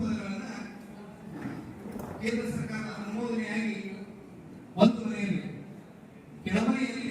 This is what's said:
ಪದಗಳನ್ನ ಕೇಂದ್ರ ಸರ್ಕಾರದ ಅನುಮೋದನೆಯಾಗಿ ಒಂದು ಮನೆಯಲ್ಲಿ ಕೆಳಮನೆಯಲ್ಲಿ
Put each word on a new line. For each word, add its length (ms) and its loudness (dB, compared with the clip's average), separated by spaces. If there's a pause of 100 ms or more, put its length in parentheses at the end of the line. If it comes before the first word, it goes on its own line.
ಪದಗಳನ್ನ 460 0 (1800)
ಕೇಂದ್ರ 220 2 (100)
ಸರ್ಕಾರದ 440 -2
ಅನುಮೋದನೆಯಾಗಿ 760 0 (1040)
ಒಂದು 220 12
ಮನೆಯಲ್ಲಿ 400 2 (1000)
ಕೆಳಮನೆಯಲ್ಲಿ 680 4